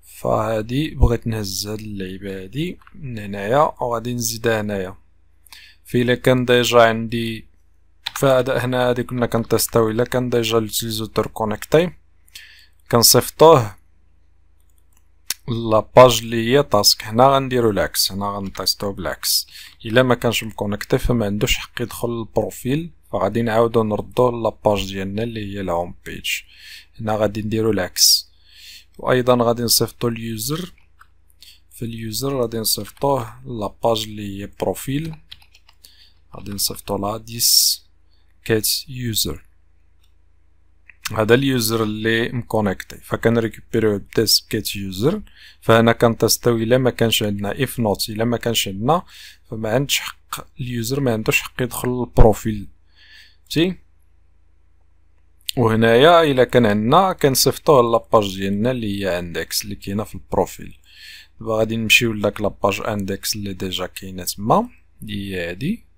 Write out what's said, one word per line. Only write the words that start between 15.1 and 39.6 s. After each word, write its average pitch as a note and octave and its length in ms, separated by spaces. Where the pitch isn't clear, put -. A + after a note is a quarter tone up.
لاباج A#2 720
اللي A#2 300
هي C#3 120
تاسك. - 400
هنا A2+ 240
غنديرو B2+ 420
العكس، F#2 420
هنا G2 140
غنتيستاو G2+ 680
بالعكس. - 560
إلا A#2 180
ما B2 120
كانش A#2 280
مكونيكتي G#2 540
فما A#2+ 280
عندوش G2+ 320
حق - 240
يدخل A#2+ 280
للبروفيل، A#2 840
فغادي G#2 300
نعاودو A#2 420
نردوه A#2 600
لاباج G2+ 500
ديالنا G2 300
اللي G#2+ 320
هي G2+ 60
الهوم F2 340
بيج. - 240
هنا A2 160
غادي G#2+ 260
نديرو A2 300
العكس، - 600
وأيضًا B2 460
غادي A#2 200
نصيفطو A#2 440
اليوزر. A#2 680
في - 140
اليوزر A#2 560
غادي A#2 160
نصيفطوه A2+ 880
لاباج A2+ 580
اللي G#2 380
هي G2+ 80
profil، C3+ 560
غادي G2+ 160
نصيفطو G2+ 460
لها G2+ 200
ديس - 640
كات - 440
يوزر. A#2 560